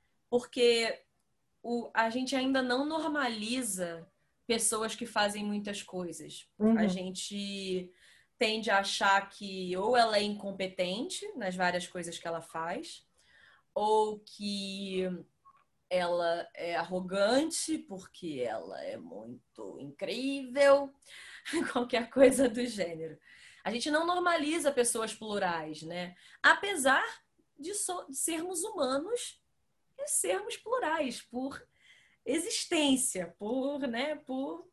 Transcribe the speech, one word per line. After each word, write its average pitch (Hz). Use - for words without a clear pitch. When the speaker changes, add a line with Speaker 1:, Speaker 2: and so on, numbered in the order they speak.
Speaker 1:
Porque 240
o, 233
a 226
gente 254
ainda 262
não 254
normaliza 233
pessoas 220
que 233
fazem 208
muitas 208
coisas. 160
Speaker 2:
Uhum. 220
Speaker 1:
A 208
gente 185
tende 220
a 196
achar 196
que 190
ou 233
ela 220
é 208
incompetente 202
nas 190
várias 180
coisas 170
que -
ela 165
faz, 175
ou 214
que 196
ela 170
é 170
arrogante 196
porque 175
ela 92
é 98
muito 101
incrível, 269
<laughs> -
qualquer 240
coisa 262
do 240
gênero. 165
A 196
gente 240
não 320
normaliza 339
pessoas 226
plurais, 175
né? 175
Apesar 320
de 330
so-, 370
de 269
sermos 339
humanos 349
e 571
sermos 415
plurais 320
por 262
existência, 285
por, 262
né, 269
por 294